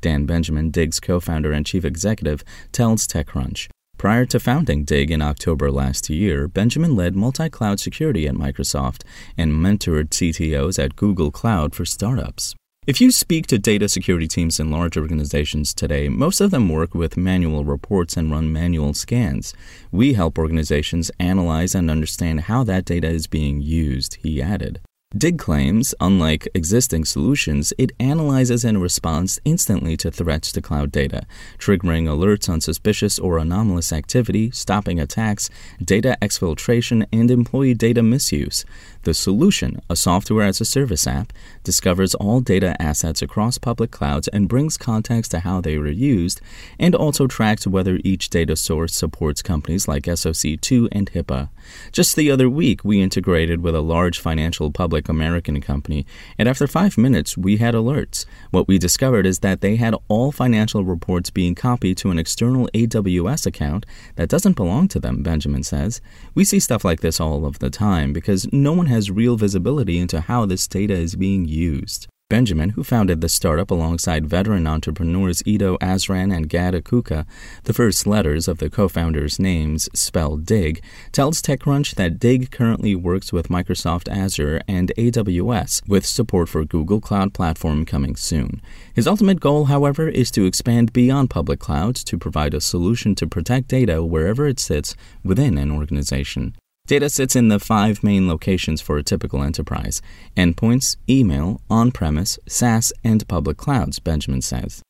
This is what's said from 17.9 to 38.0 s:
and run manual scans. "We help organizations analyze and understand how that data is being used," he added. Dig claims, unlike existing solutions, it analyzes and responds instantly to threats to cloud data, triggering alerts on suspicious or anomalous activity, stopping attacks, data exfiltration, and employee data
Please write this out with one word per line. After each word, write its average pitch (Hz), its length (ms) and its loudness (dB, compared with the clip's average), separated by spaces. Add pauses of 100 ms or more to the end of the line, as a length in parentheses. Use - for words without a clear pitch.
and 80 120 0
run 78 220 0
manual 78 400 0
scans. - 640 -2 (360)
"We 127 220 4
help 82 260 2
organizations 80 800 0
analyze 87 560 0
and 87 160 2
understand 78 520 -2
how 120 220 0
that 92 200 0
data 85 240 -2
is 82 180 -2
being 73 360 -2
used," 73 600 -2
he 78 200 -2
added. - 360 -4 (380)
Dig 160 220 0
claims, 78 640 0
unlike 85 520 2
existing 87 520 0
solutions, 76 760 0
it 127 220 2
analyzes 131 640 2
and 107 180 2
responds 87 640 -2
instantly 87 520 0
to 82 140 -2
threats 80 420 -2
to - 80 -4
cloud 73 300 -2
data, 69 320 -2 (360)
triggering 87 480 2
alerts 95 440 2
on 80 100 0
suspicious 101 580 0
or 87 200 0
anomalous 85 540 0
activity, 101 580 0
stopping 98 480 -2
attacks, 104 500 -2 (340)
data 107 380 2
exfiltration, 110 920 0
and 117 180 4
employee 127 420 2
data 113 300 2